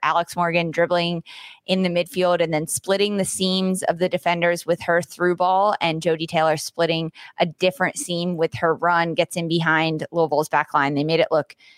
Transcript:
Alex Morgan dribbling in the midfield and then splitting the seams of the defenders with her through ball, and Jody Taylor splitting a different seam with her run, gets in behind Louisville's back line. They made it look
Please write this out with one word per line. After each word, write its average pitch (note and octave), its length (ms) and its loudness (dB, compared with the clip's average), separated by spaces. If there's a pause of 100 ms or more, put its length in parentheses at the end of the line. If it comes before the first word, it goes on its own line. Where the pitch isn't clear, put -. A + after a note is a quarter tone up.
Alex D#3+ 340 0
Morgan E3+ 340 0
dribbling E3+ 500 0 (440)
in F#3+ 180 0
the F3+ 60 2
midfield F3 520 0
and E3 120 0
then D#3 120 0
splitting G3+ 520 0
the F#3+ 80 0
seams F#3 580 0
of E3+ 140 0
the F3+ 100 2
defenders F3 580 0
with E3+ 160 -2
her E3+ 200 2
through F3 340 -2
ball, F#3+ 460 2
and D#3+ 200 -2
Jody D#3+ 260 0
Taylor D#3+ 280 2
splitting E3 560 -2 (280)
a F3+ 60 4
different F3+ 520 -2
seam F3 400 -4
with D#3+ 160 -2
her E3 200 0
run, E3+ 420 0
gets E3+ 200 -2
in E3+ 140 -4
behind D#3+ 600 0
Louisville's D#3 380 0
back D3+ 240 0
line. C#3+ 200 2
They C#3+ 100 0
made D#3+ 160 2
it - 120 4
look D3+ 260 0 (200)